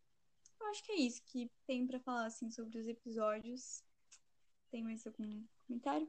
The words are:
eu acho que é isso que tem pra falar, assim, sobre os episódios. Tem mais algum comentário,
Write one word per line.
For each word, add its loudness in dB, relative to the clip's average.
eu -2
acho -2
que -2
é 4
isso 4
que -4
tem 2
pra 0
falar, 2
assim, -4
sobre -6
os -2
episódios. 0
Tem -2
mais -4
algum -4
comentário, 2